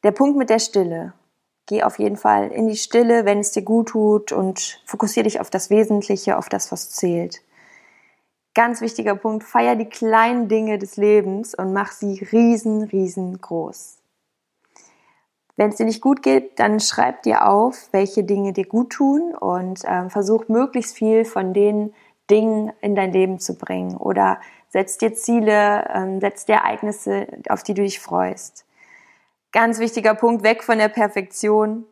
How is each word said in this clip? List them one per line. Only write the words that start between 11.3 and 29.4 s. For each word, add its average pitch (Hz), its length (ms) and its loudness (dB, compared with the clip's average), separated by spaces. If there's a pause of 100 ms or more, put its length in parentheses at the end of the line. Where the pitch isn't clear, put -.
und 190 200 -4
mach 202 180 -2
sie 196 400 -6
riesen, 220 520 2
riesengroß. 185 1120 -6 (1600)
Wenn 208 120 2
es 208 80 -4
dir 226 80 0
nicht 220 160 -2
gut 269 220 2
geht, 262 360 2
dann 214 220 2
schreib - 420 0
dir 220 240 4
auf, 214 460 2
welche 196 320 0
Dinge 196 300 -2
dir 190 120 -4
gut 240 240 -2
tun 294 440 0
und, 185 500 -4
ähm, 180 240 -2
versuch 208 400 0
möglichst 240 480 0
viel 220 300 4
von 190 260 -4
den 208 400 2 (380)
Dingen 214 500 2
in 202 140 0
dein 190 180 0
Leben 185 280 2
zu 180 180 -8
bringen 185 380 -6
oder 190 440 2 (280)
setz 190 280 -2
dir 226 180 0
Ziele, 214 760 2
ähm, 190 280 -4
setz 202 260 -4
dir 214 80 2
Ereignisse, 208 720 -2 (240)
auf - 120 -2
die 208 120 -4
du 196 80 -2
dich 196 180 -4
freust. - 640 -6 (880)